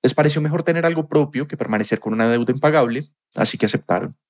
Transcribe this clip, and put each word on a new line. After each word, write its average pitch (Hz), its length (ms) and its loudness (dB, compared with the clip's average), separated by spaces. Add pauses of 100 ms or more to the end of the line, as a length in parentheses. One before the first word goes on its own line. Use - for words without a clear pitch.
Les 127 100 2
pareció 151 260 2
mejor 156 220 -2
tener 165 240 0
algo 160 220 0
propio 147 400 0
que - 100 -10
permanecer 107 420 -2
con 110 140 -4
una 113 160 2
deuda 120 240 0
impagable, 139 540 2 (260)
así - 240 -2
que - 80 0
aceptaron. 98 500 -2 (140)